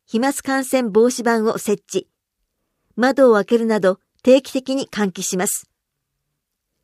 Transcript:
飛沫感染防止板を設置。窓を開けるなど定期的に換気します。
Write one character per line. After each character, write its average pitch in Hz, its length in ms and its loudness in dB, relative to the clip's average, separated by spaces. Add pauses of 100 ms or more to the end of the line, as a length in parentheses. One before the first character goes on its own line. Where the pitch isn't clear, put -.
飛 220 120 -4
沫 269 140 0
感 269 320 -6
染 254 260 -2
防 220 180 4
止 247 140 -6
板 226 300 0
を - 60 -8
設 - 300 -4
置。 - 200 -6 (880)
窓 254 340 4
を 220 40 4
開 202 100 2
け 233 140 0
る 226 80 -4
な 220 120 0
ど 185 220 0 (220)
定 262 200 6
期 - 100 -18
的 262 220 -6
に - 140 -6
換 202 240 -4
気 190 100 -12
し - 140 -6
ま 180 100 -2
す。 - 220 -8 (1160)